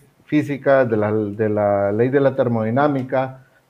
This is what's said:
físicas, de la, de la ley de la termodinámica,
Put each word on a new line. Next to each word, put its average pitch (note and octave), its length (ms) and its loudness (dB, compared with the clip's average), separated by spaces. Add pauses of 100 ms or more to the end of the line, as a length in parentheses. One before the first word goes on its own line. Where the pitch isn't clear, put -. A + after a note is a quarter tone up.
(260)
físicas, C3+ 640 0
de A2+ 100 0
la, G#2 140 0
de G#2+ 380 -2
la G2+ 420 0
ley A#2 180 0
de C#3 100 0
la C3+ 160 2
termodinámica, C3 1120 -2 (240)